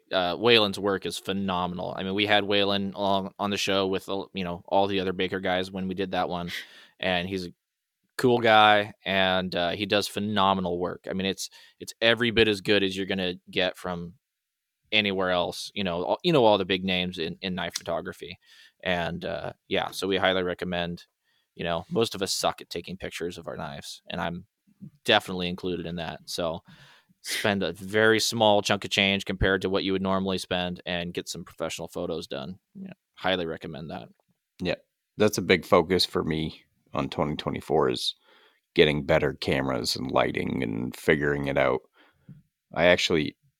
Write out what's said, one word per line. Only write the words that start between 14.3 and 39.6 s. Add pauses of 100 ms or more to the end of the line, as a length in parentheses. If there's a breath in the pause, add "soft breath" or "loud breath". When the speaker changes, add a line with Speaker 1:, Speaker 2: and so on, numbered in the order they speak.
Speaker 1:
anywhere
else.
You
know,
all,
you
know,
all
the
big
names
in,
in
knife
photography, (420 soft breath)
and,
uh, (140)
yeah,
so
we
highly
recommend. (520)
You
know,
most
of
us
suck
at
taking
pictures
of
our
knives,
and
I'm (580)
definitely
included
in
that.
So (580 soft breath)
spend
a
very
small
chunk
of
change
compared
to
what
you
would
normally
spend
and
get
some
professional
photos
done. (180)
Yeah, (220)
highly
recommend
that. (540)
Speaker 2:
Yeah, (420)
that's
a
big
focus
for
me (300)
on
twenty
twenty-four
is (580 soft breath)
getting
better
cameras